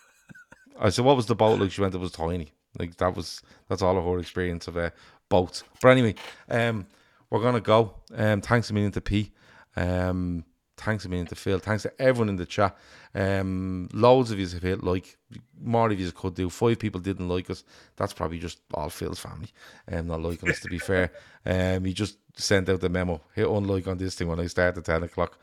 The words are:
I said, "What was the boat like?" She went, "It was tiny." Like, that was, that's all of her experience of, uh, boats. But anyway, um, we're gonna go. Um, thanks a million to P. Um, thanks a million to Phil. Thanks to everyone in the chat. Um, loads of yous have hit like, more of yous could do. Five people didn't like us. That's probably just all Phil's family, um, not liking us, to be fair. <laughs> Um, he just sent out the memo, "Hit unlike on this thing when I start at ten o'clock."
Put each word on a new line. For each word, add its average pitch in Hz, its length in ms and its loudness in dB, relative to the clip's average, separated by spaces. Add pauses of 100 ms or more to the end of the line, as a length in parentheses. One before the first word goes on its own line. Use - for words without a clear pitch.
(800)
I 110 100 2
said, 123 140 2
"What 139 120 8
was 117 100 2
the 117 100 2
boat 107 240 6
like?" 98 100 2
She 98 100 -6
went, 95 140 0
"It 92 40 -6
was 90 140 -4
tiny." 82 400 -4 (260)
Like, 87 180 -8
that 92 180 0
was, - 280 -10 (260)
that's 95 140 -2
all 92 160 4
of 85 60 0
her 90 140 0
experience 87 500 -6
of, 85 80 -10
uh, 85 140 -2 (380)
boats. 92 340 2 (200)
But 123 80 8
anyway, 123 240 6 (340)
um, 117 380 -2 (420)
we're 107 140 0
gonna 123 180 2
go. 110 340 4 (200)
Um, 107 260 2
thanks 120 300 2
a - 40 -4
million 104 180 2
to - 80 -4
P. 104 320 0 (440)
Um, 90 680 -2 (320)
thanks 107 280 -4
a 92 40 -10
million 90 180 -4
to 85 100 -12
Phil. 98 220 -2
Thanks 101 240 -2
to - 180 -6
everyone 123 280 4
in 95 80 0
the 90 100 -4
chat. 101 300 0 (380)
Um, 95 800 -2
loads 123 380 6
of 104 80 -4
yous 90 140 -4
have 87 100 -8
hit 92 220 -2
like, 90 340 -2 (420)
more 117 300 2
of 101 100 0
yous 90 120 -2
could 95 220 -6
do. 92 140 -2
Five 117 300 2
people 95 220 -4
didn't 92 280 -4
like 90 220 -2
us. - 140 -10 (320)
That's 98 160 -4
probably 85 260 -4
just 85 220 -10 (120)
all 76 160 -4
Phil's 85 300 -8
family, - 300 -14 (440)
um, 85 140 -4
not 82 160 -4
liking 85 260 -4
us, - 120 -2
to - 80 -12
be 90 100 -6
fair. 90 380 0
<laughs> - 40 -20 (260)
Um, 92 400 0
he 95 80 -2
just 101 240 -4 (180)
sent 95 320 2
out 92 140 0
the 90 80 0
memo, 90 320 -2 (120)
"Hit 107 140 0
unlike 98 400 0
on 95 80 -4
this 92 180 -6
thing 87 140 -4
when 82 100 -2
I 87 80 -2
start 87 300 0
at 85 80 -10
ten 82 180 0
o'clock." 87 400 -4